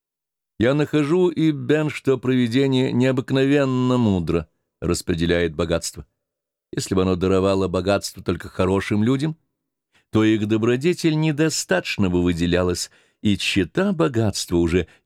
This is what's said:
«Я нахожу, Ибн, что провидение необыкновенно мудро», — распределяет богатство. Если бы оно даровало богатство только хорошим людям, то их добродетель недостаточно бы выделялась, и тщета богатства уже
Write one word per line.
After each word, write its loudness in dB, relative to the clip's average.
«Я 2
нахожу, 0
Ибн, 0
что -2
провидение 0
необыкновенно 0
мудро», — 0
распределяет 0
богатство. -4
Если -4
бы 2
оно 0
даровало 0
богатство -4
только -6
хорошим 0
людям, -2
то 2
их 2
добродетель 0
недостаточно -2
бы 2
выделялась, 0
и 2
тщета -2
богатства -2
уже 2